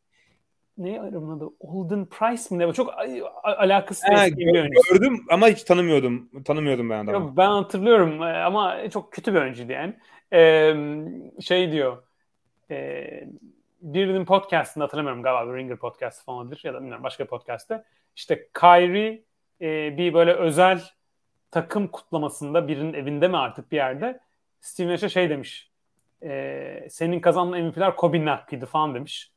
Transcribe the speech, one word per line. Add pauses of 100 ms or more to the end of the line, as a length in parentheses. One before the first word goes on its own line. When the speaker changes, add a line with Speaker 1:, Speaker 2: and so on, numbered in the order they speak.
(300)
Speaker 1:
<laughs>
ne
adamın
adı? (100)
Alden
Price
mi
ne?
Çok
a-, (360)
a-,
alakasız
bir
Speaker 2:
Ha,
Speaker 1:
eski
Speaker 2:
gö-,
Speaker 1:
N
B
A
oyuncusu.
Speaker 2:
gördüm
ama
hiç
tanımıyordum.
Tanımıyordum
ben
adamı.
Speaker 1:
Yok,
ben
hatırlıyorum,
e,
ama
çok
kötü
bir
oyuncuydu
yani. (380)
E, (640)
şey
diyor, (680)
e, (760)
birinin
podcast'ında
hatırlamıyorum
galiba,
bir
Ringer
podcast'ı
falan
olabilir
ya
da
bilmiyorum
başka
bir
podcast'te. (320)
İşte (120)
Kyrie, (380)
e,
bir
böyle
özel (680)
takım
kutlamasında
birinin
evinde
mi
artık
bir
yerde (400)
Steve
Nash'e
şey
demiş, (520)
e,
"Senin
kazandığın
M
V
P'ler
Kobe'nin
hakkıydı."
falan
demiş.